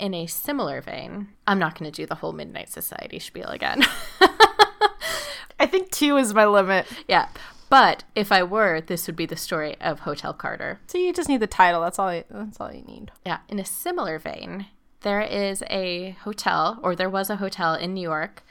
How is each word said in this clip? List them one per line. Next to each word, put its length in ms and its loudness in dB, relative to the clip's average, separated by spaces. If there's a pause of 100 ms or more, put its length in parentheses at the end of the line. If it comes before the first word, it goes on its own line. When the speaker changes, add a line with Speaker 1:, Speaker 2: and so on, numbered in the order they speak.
Speaker 1:
In 140 -4
a 120 -6
similar 540 -4
vein, 480 -12 (180)
I'm 140 4
not 180 0
gonna 140 -10
do 140 -8
the 100 -6
whole 160 -6
Midnight 380 -12
Society 500 -10
spiel 300 -12
again. 340 -2 (180)
<laughs> 180 -8 (1400)
Speaker 2:
I 60 6
think 260 0
two 240 4
is 180 2
my 100 8
limit. 440 4 (180)
Speaker 1:
Yeah. 220 4 (420)
But 320 8 (140)
if 160 0
I 100 6
were, 380 2
this 260 -6
would 80 -8
be 120 -4
the 100 -8
story 440 -4
of 200 -4
Hotel 340 -6
Carter. 540 -8
Speaker 2:
So 100 -4
you 140 2
just 160 -2
need 100 4
the 80 0
title. 360 4
That's 180 -2
all 80 0
I, 200 -6
that's 320 -12
all 140 -10
you 80 -18
need. 300 -18 (120)
Speaker 1:
Yeah. 140 -6 (100)
In 120 -6
a 40 -6
similar 540 -6
vein, 480 -10 (340)
there 200 0
is 480 -2
a 540 -4
hotel, 600 0
or 140 0
there 140 0
was 180 -2
a 80 -2
hotel 380 -2
in 180 -4
New 80 -6
York 500 -6